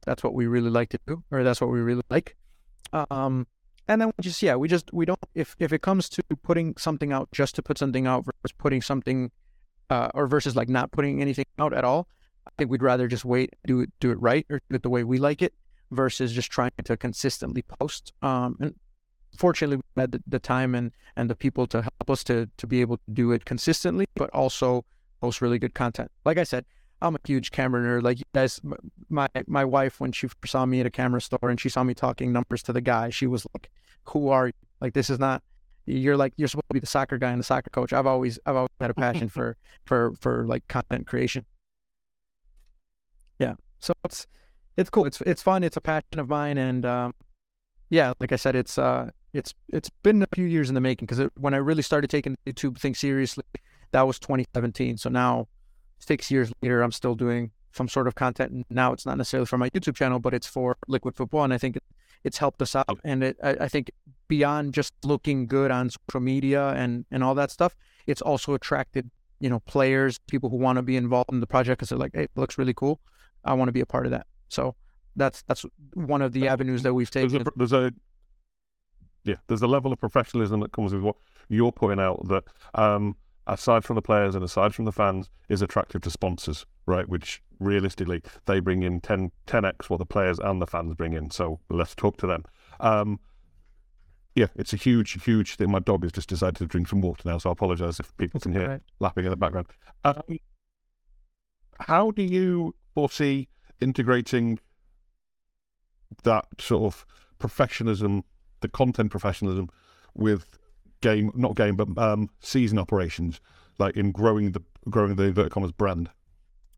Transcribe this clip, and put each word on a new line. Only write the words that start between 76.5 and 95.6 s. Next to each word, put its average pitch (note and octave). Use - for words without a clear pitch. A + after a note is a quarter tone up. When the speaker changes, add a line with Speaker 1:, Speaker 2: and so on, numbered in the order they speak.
Speaker 1:
avenues B2+
that B2+
we've B2
Speaker 2:
there's C3
a C#3+
Speaker 1:
taken. A#2+
Speaker 2:
pr-, -
there's B2
a, B2+
yeah, G2
there's A2
a A#2+
level C3+
of -
professionalism A2
that G#2
comes G2+
with G2
what G#2
you're A#2
putting G2+
out F#2+
that, F#2+
um, G#2
aside A2+
from A#2+
the G#2+
players G2+
and F#2
aside F#2+
from A2+
the G#2+
fans, F#2+
is G2+
attractive -
to -
sponsors, E2+
right? F2+
Which -
realistically, F#2+
they G2
bring F#2
in F2+
ten, F#2+
ten A2
X -
what F2
the F2
players F#2
and G2
the E2+
fans E2
bring E2
in. D#2
So D#2+
let's E2
talk -
to F#2
them. E2
Um, G#2
yeah, A2
it's -
a G2+
huge, A2+
huge A2
thing. G2